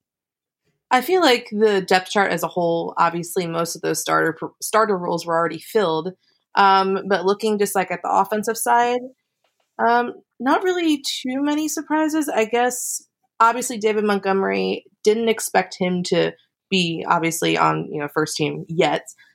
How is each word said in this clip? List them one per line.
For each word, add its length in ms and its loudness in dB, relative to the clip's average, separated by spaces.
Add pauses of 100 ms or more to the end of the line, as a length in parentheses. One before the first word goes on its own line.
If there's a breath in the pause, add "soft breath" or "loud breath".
(920)
I 120 4
feel 180 2
like 300 4
the 320 2
depth 280 2
chart 220 2
as 100 -2
a 60 -2
whole, 480 -2
obviously 500 -2
most 300 -4
of 60 -14
those 180 -2
starter, 380 0 (240)
starter 340 0
roles 300 -4
were 100 0
already 220 -2
filled. 540 -2 (420)
Um, 520 4
but 200 0
looking 320 0
just, 160 -2
like, 160 0
at 120 -6
the 80 -4
offensive 460 0
side, 440 2 (800)
um, 360 2 (260)
not 240 0
really 380 0
too 400 -6
many 260 -2
surprises. 640 -2
I 160 0
guess, 600 -2 (320)
obviously, 380 2
David 280 0
Montgomery, 840 0 (180)
didn't 240 4
expect 500 -2
him 260 0
to 280 0 (380 soft breath)
be, 360 0
obviously, 520 0
on, 340 0
you 80 -6
know, 80 -6
first 260 -2
team 320 -4
yet. 400 0 (280 soft breath)